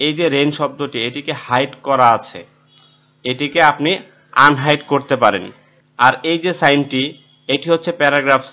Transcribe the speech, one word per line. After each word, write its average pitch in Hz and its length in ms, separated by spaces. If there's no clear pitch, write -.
এই 151 180
যে 170 100
রেন 143 200
শব্দটি 139 400
এটিকে 143 240
হাইড 135 280
করা 131 340
আছে, 95 240
এটিকে 143 360
আপনি 147 200
আনহাইড 143 480
করতে 139 240
পারেন। 98 300
আর 127 140
এই 170 140
যে 180 100
সাইনটি 143 480
এটি 143 220
হচ্ছে 165 220
প্যারাগ্রাফ 139 500